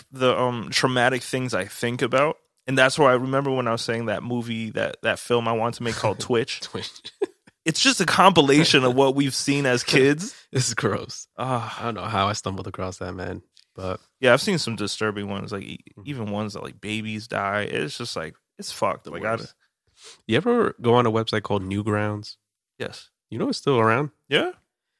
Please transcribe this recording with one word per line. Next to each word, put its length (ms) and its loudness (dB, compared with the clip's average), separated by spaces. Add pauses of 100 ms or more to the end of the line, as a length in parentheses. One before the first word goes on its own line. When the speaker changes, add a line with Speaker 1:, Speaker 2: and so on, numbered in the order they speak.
(100)
Speaker 1:
the, 280 2
um, 320 -2
traumatic 520 2
things 300 -4
I 140 -2
think 340 -4
about. 380 2 (280)
And 120 0
that's 200 6
why 120 8
I 60 6
remember 340 0
when 180 0
I 40 0
was 100 -2
saying 240 -4
that 160 -2
movie, 480 -4
that, 320 -4
that 160 0
film 280 0
I 60 0
wanted 260 -2
to 40 -10
make 140 -4
called 220 -2
Speaker 2:
<laughs> 20 -6
Speaker 1:
Twitch. 400 -2
Speaker 2:
Twitch. 420 -12 (640)
Speaker 1:
It's 160 0
just 180 2
a 60 0
compilation 800 6
of 100 4
what 200 4
we've 200 2
seen 320 0
as 180 2
kids. 500 2 (100)
Speaker 2:
<laughs> 80 -20
It's 200 0
gross. 640 -4
Speaker 1:
Ah. 440 -4
Speaker 2:
I 40 -8
don't 120 -4
know 80 -8
how 240 0
I 40 -2
stumbled 340 -6
across 320 -8
that, 140 -8
man. 300 -8 (320)
But 240 -6 (220)
Speaker 1:
Yeah, 120 6
I've 80 -2
seen 180 -2
some 180 -6
disturbing 520 -4
ones, 240 -8
like, 120 -8
e-, 160 -14 (180)
Speaker 2:
Mm-hmm. 100 -18
Speaker 1:
even 220 -8
ones 240 -6
that, 80 -12
like, 180 -16
babies 460 -6
die. 360 -2
It's 360 -4
just, 180 -8
like, 200 -8 (220)
it's 120 -12
fucked. 340 -4
Speaker 2:
The 60 -16
Speaker 1:
Like, 140 -8
I 80 -2
Speaker 2:
worst. 220 -8 (720)
You 80 4
ever 440 2
go 140 4
on 120 6
a 60 2
website 300 0
called 220 -2
Newgrounds? 720 -2 (420)
Speaker 1:
Yes. 320 -12 (200)
Speaker 2:
You 80 -8
know 100 -2
it's 100 -4
still 220 2
around? 300 4 (180)
Speaker 1:
Yeah. 240 2 (480)